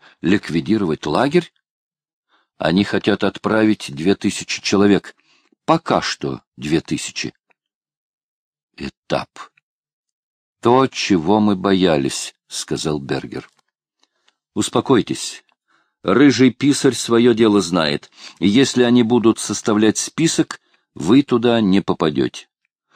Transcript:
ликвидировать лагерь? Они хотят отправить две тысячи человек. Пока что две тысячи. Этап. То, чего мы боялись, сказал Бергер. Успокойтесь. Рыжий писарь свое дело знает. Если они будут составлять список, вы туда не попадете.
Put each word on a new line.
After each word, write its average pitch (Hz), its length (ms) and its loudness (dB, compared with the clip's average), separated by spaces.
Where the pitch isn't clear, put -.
ликвидировать 87 840 -2
лагерь? 139 440 0
Они 87 260 0
хотят 101 400 -2
отправить 107 720 -2
две 82 220 0
тысячи - 460 -6
человек. 101 540 0
Пока 151 360 0
что 67 400 -8
две 73 260 -2
тысячи. - 520 -8
Этап. - 540 -8
То, 127 260 4
чего 98 520 0
мы 104 160 2
боялись, 92 800 0
сказал 76 520 -6
Бергер. 64 500 -10
Успокойтесь. - 880 -2
Рыжий 123 480 4
писарь 131 440 0
свое 117 380 2
дело 107 280 2
знает. 82 480 -2
Если 120 440 2
они 120 200 4
будут 113 360 2
составлять 107 580 0
список, - 640 -4
вы 113 260 2
туда 117 400 0
не 98 200 2
попадете. 71 680 -4